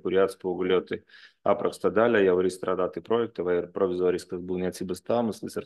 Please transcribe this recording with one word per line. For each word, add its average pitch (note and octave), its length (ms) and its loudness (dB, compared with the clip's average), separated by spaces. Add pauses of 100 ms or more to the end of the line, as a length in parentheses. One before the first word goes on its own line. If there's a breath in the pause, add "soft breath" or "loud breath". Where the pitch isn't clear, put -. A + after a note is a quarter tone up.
kuri F#2 160 0
atspoguļoti F#2 800 0 (440 soft breath)
apraksta A2 460 0
daļā, A2 360 4
jau F2+ 140 6
ir F#2 100 2
izstrādāti F2+ 500 -4
projekti A2+ 420 -2
vai F2 200 0
ir E2+ 100 -10
provizoriskas F2+ 680 0
būvniecības F2+ 640 -6
tāmas. A2+ 380 -2
Līdz - 160 -10
ar G#2 100 -6